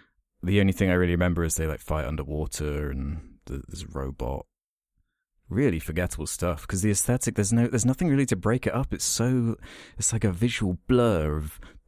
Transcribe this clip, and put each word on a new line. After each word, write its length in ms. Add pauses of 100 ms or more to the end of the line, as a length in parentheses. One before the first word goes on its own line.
(420)
the 180
only 120
thing 180
I 40
really 180
remember 320
is 120
they, 100
like, 140
fight 260
underwater 840
and 320 (260)
the, 220
there's 140
a 60
robot. 580 (1000)
Really 320
forgettable 480
stuff, 380
'cause 140
the 100
aesthetic, 440
there's 180
no, 140
there's 180
nothing 240
really 180
to 100
break 300
it 80
up. 200
It's 100
so, 520 (420)
it's 140
like 120
a 80
visual 540
blur 500
of 240 (280)